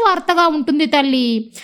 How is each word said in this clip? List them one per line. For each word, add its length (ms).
వార్తగా 400
ఉంటుంది 380
తల్లి. 680